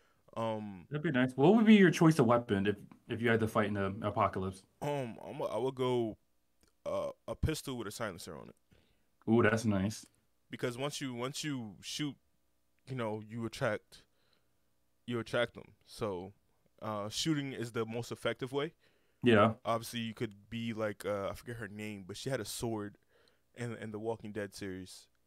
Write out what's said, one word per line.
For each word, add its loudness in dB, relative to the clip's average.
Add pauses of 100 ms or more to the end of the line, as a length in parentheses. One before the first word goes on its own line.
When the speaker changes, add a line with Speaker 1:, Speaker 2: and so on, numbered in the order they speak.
(360)
Speaker 1:
Um, -6
Speaker 2:
That'd -6
be 0
nice. 2
What 8
would 6
be 12
your 10
choice 6
of 8
weapon 4
if, 0 (320)
if -4
you 4
had 4
to 2
fight 2
in -2
an -2
apocalypse? 0 (180)
Speaker 1:
Um, -4
I'm -10
a, -4
I -4
would -2
go, 0 (680)
uh, -2 (160)
a -6
pistol -4
with -8
a -8
silencer -10
on -16
it. -16
Speaker 2:
Ooh, 6
that's 4
nice. 0 (440)
Speaker 1:
Because -6
once -6
you, -6
once -6
you -6
shoot, -6 (720)
you -10
know, -4
you -8
attract, -6 (1040)
you -6
attract -2
them. -18 (140)
So, -8 (480)
uh, -6
shooting -2
is -8
the -4
most -8
effective -6
way. -4 (480)
Speaker 2:
Yeah. 6 (100)
Speaker 1:
Obviously, -4
you -6
could -10
be -6
like, -4
uh, -2
I -8
forget -12
her -10
name, -10
but -12
she -8
had -4
a -6
sword -6 (560)
in, -8
in -10
the -10
Walking -8
Dead -8
series. -12 (200)